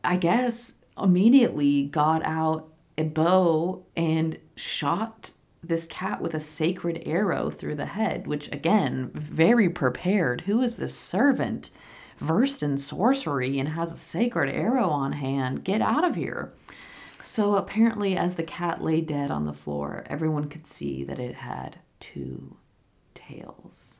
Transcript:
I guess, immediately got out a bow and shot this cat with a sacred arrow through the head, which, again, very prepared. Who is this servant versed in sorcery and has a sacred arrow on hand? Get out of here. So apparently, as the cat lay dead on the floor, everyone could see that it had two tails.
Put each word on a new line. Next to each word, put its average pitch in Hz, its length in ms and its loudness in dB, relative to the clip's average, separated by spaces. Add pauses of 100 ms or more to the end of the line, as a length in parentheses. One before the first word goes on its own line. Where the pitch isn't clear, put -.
I 180 100 2
guess, 233 600 0 (220)
immediately 180 840 6
got 151 400 2
out 160 460 0 (280)
a 160 60 0
bow 170 880 2
and 160 440 0 (180)
shot - 760 -4 (320)
this 165 220 -2
cat - 360 -6
with 165 120 -4
a 156 60 -2
sacred 165 640 -2
arrow 156 440 0
through 151 260 -6
the 147 100 -4
head, 190 400 -4
which, 147 260 -6
again, 135 600 0
very 175 560 4
prepared. 139 720 0
Who 214 200 2
is 226 160 0
this 135 200 -6
servant 175 720 0 (480)
versed 180 460 0
in 143 140 0
sorcery 143 840 0
and 143 100 0
has 165 220 -4
a 131 60 -12
sacred 165 560 0
arrow 208 360 2
on 139 240 0
hand? 135 500 -2
Get 180 180 0
out 269 220 2
of 277 120 0
here. - 380 -6 (680)
So 208 320 2
apparently, 202 640 2
as 180 180 0
the 165 80 -4
cat 170 400 -4
lay 160 180 2
dead 143 280 -2
on 147 140 -2
the 147 100 -4
floor, 147 560 -6
everyone 151 400 -2
could 151 160 -16
see 139 380 -8
that 135 160 -8
it 123 160 -8
had - 420 -10 (220)
two - 580 -12 (560)
tails. - 880 -20